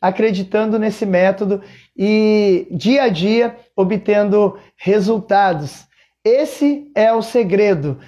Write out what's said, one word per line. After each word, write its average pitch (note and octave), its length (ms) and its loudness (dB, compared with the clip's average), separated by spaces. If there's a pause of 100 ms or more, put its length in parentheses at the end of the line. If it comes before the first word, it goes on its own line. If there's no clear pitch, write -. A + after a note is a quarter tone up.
acreditando G#3+ 760 -2
nesse G#3+ 280 -4
método F#3+ 560 0 (340)
e G#3+ 760 2
dia B3 340 0
a B3 40 2
dia A3 480 0 (180)
obtendo G#3 840 0 (180)
resultados. G3 1080 -2 (360)
Esse C#4+ 720 0
é A3 200 2
o A3+ 80 0
segredo. F#3+ 840 0